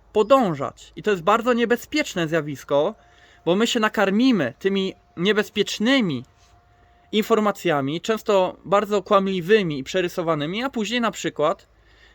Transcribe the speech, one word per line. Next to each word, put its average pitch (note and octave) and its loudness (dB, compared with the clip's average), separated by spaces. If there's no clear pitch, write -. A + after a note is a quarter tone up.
podążać. G#3 0
I - -14
to G#3+ 0
jest F3+ -2
bardzo A3 2
niebezpieczne A#3 -2
zjawisko, D3+ -2
bo E3 2
my A3+ 2
się A#3+ 0
nakarmimy G#3 2
tymi F#3+ -2
niebezpiecznymi G3+ 0
informacjami, G3 0
często G#3 0
bardzo G3+ 0
kłamliwymi F#3+ 2
i C3+ -8
przerysowanymi, E3+ -2
a C4+ -4
później A#3 -2
na A3 0
przykład D#3+ -4